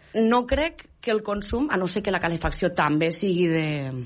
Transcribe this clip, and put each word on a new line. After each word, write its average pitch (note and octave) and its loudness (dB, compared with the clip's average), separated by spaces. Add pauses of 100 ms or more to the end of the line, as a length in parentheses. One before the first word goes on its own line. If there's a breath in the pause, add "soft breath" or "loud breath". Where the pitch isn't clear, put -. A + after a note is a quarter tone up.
(160 soft breath)
no A#3 4
crec D4 -2 (100)
que A#3 -4
el G#3+ 0
consum, A3 -4
a G3+ 0
no F#3 0
ser G3 -2
que G3+ -2
la F3+ 0
calefacció E3+ -2
també D#3 2
sigui F3 2
de, D#3+ 0 (380)